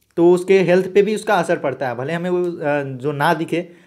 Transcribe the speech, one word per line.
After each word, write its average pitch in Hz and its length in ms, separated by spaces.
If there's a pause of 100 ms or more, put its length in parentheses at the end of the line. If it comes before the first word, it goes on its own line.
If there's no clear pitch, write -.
(180)
तो 170 140
उसके 180 280
हेल्थ 180 340
पे 202 80
भी 214 140
उसका 208 200
असर 170 220
पड़ता 135 320
है, 120 60
भले 135 180
हमें 170 160
वो, 180 140
अ, 156 400
जो 131 280
ना 147 220
दिखे, 165 360 (180)